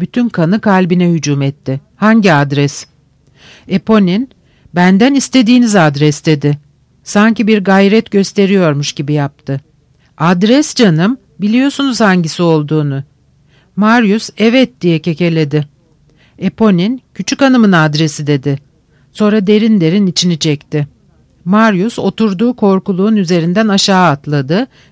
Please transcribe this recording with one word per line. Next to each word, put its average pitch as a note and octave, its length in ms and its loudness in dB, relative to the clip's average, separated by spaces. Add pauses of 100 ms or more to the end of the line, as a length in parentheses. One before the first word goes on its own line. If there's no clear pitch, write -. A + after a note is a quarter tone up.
Bütün A#3+ 280 -4
kanı F#3 320 -2
kalbine F#3 500 0
hücum D3 320 -2
etti. C#3 380 -6 (160)
"Hangi G#3 360 2
adres?" C#3+ 540 -2 (840)
"Epo'nin, G#3 600 0 (440)
benden F#3+ 400 2
istediğiniz A#3+ 600 2
adres." D3+ 500 0
dedi. D3 320 0 (460)
Sanki G#3+ 420 0
bir A3 120 2
gayret G3 520 2
gösteriyormuş F#3 840 0
gibi D3 200 -6
yaptı. C#3 480 -6 (580)
"Adres G#3 560 0
canım, G3 440 2 (220)
biliyorsunuz B3+ 600 -2
hangisi F3+ 420 0
olduğunu." D3+ 600 -2 (720)
Marius, G#3+ 640 0
"Evet." A#3 420 0
diye E3+ 180 0
kekeledi. D#3 720 -2 (720)
"Epo'nin, G#3 640 0 (120)
küçük - 260 -8
hanımın B3+ 320 4
adresi." D#3 540 0
dedi. C#3 320 -2 (540)
Sonra G#3 340 -2
derin G#3+ 340 2
derin F3+ 260 2
içini F3 320 -2
çekti. D3 500 -4 (560)
Marius G#3 540 0
oturduğu A3 580 -2
korkuluğun G3 600 0
üzerinden F3+ 520 0
aşağı F#3+ 420 2
atladı, D3 560 -2 (260)